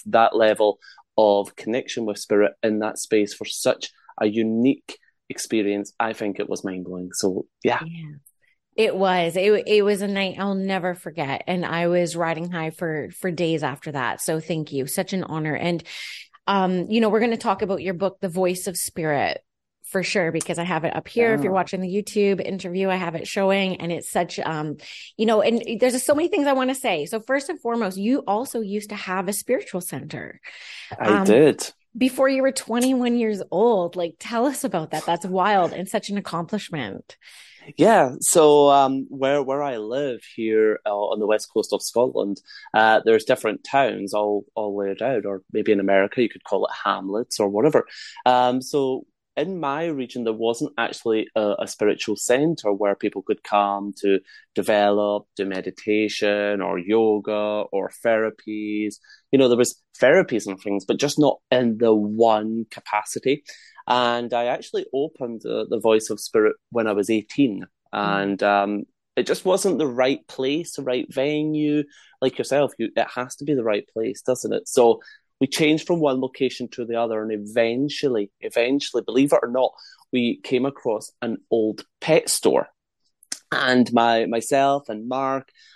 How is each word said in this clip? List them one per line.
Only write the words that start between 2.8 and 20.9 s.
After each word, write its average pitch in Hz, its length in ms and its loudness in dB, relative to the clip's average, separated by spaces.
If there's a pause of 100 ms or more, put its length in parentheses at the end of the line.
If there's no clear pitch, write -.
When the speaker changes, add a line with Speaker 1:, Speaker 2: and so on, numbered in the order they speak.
Speaker 1:
that 107 180 -6
space 104 340 0
for - 120 -12
such - 440 -4 (320)
a 110 60 2
unique 113 720 0 (280)
experience. 101 720 -2
I 113 140 -2
think 104 260 -6
it - 80 -6
was - 160 -6
mind-blowing. 90 500 -8
So, 98 340 -4 (160)
yeah. 120 200 0
Speaker 2:
Yeah. 160 340 -14 (580)
It 214 200 0
was, 180 400 0
it, 196 300 4
it 208 160 4
was 202 220 2
a 202 40 -2
night 196 300 -2
I'll 196 160 -2
never 190 400 -2
forget. 151 540 -6
And 180 180 -2
I 170 220 0
was 175 280 2
riding 165 360 -2
high 160 180 -6
for, 156 400 -6
for 180 220 -6
days 160 320 -2
after 143 280 -6
that. 131 300 -4
So 160 180 -2
thank 160 320 -6
you. 135 140 -4
Such 185 280 -6
an 185 100 -2
honor. 156 320 -4
And 170 280 -2 (640)
um, 185 420 0
you 226 120 2
know, 220 80 4
we're 214 100 2
gonna 226 180 0
talk 214 240 -2
about 190 200 -2
your 185 120 -4
book, 185 260 -4
The 196 100 -4
Voice 180 380 -2
of 175 100 -8
Spirit, 143 640 -2 (420)
for - 180 -4
sure, 170 300 0
because 160 260 -4
I 170 60 -4
have 160 220 -2
it - 100 -4